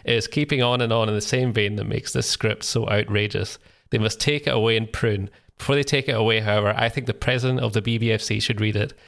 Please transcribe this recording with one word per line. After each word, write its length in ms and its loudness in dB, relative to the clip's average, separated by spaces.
It 100 0
is 120 0
keeping 360 0
on 180 2
and 140 2
on 160 2
in 40 0
the 60 0
same 320 0
vein 240 0
that 80 -4
makes 300 -4
this 140 0
script 360 -2
so 240 -2
outrageous. 680 -2
They 80 0
must 200 0
take 280 0
it 80 2
away 240 4
and 120 -4
prune. 380 -2
Before 160 0
they 100 2
take 220 0
it 60 -2
away, 280 2
however, 360 2
I 140 2
think 160 -4
the 80 -2
president 460 0
of 120 -2
the 80 0
B 160 0
B 160 2
F 80 2
C 200 -2
should 200 -2
read 160 0
it. 160 0